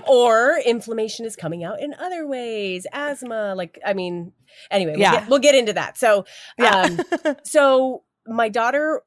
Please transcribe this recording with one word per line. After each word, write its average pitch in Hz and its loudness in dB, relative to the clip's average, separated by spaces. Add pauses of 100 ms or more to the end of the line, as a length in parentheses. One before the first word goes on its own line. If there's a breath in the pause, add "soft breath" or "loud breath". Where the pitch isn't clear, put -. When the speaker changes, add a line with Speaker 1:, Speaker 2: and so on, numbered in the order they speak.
Speaker 1:
or 247 4
inflammation 226 -4
is 220 -10
coming 170 -8
out 190 -8
in 277 -8
other 330 -8
ways. 214 -6
Asthma, 240 -6
like, 180 -10
I 202 0
mean, 175 -6 (380 loud breath)
anyway, 180 -2
we'll 156 -2
Speaker 2:
Yeah. 190 4
Speaker 1:
get, 214 -10
we'll 277 4
get 277 4
into 233 2
that. 170 -6
So, 208 2 (320 loud breath)
Speaker 2:
Yeah. 202 4 (360)
Speaker 1:
um, 285 -2
Speaker 2:
<laughs> - -20
Speaker 1:
so 262 2 (240)
my 226 -2
daughter, 254 0